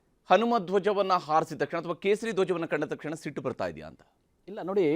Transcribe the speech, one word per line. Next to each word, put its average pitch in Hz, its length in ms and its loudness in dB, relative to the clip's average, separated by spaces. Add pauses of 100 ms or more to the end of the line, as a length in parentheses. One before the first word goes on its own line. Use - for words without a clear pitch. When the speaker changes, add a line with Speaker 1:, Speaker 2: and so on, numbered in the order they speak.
(300)
Speaker 1:
ಹನುಮ 226 280 6
ಧ್ವಜವನ್ನ 190 540 0
ಹಾರಿಸಿದ 156 500 0
ತಕ್ಷಣ 147 160 -2
ಅಥವಾ 170 160 -4
ಕೇಸರಿ 214 380 0
ಧ್ವಜವನ್ನ 170 320 0
ಕಂಡ 151 200 -2
ತಕ್ಷಣ 151 300 -6
ಸಿಟ್ಟು 143 280 -10
ಬರ್ತಾ 113 240 -4
ಇದೆಯಾ 78 200 -8
ಅಂತ? - 140 -20 (480)
Speaker 2:
ಇಲ್ಲ 202 140 -10
ನೋಡಿ, 190 220 0 (120)